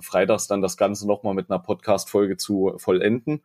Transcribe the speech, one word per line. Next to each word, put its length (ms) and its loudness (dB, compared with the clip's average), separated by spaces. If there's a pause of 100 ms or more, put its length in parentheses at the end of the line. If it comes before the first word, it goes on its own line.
freitags 420 0
dann 140 0
das 160 -2
Ganze 300 0
nochmal 260 -2
mit 180 -4
einer 100 -2
Podcast-Folge 760 0
zu 400 0
vollenden 680 0